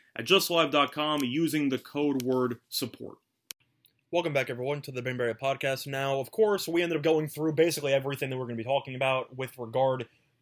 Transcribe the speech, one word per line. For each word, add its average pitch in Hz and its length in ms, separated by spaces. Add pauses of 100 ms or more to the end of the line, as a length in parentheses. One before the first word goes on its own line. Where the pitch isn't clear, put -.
(160)
at 117 80
just 180 260
live 160 220
dot 143 180
com 151 320
using 143 460
the 131 100
code 143 440
word 123 360 (100)
support. - 500 (920)
Welcome 165 200
back, 131 160
everyone, 135 340
to 139 100
the 127 100
Big 123 40
Ben 127 100
Barrier 117 180
Podcast. 135 540
Now, 139 320
of 127 100
course, 208 380
we 170 140
ended 170 140
up 147 60
going 156 240
through 151 280
basically 156 380
everything 139 380
that 131 60
we're 127 80
gonna 120 100
be 117 80
talking 131 320
about 131 420
with 127 220
regard 127 480 (360)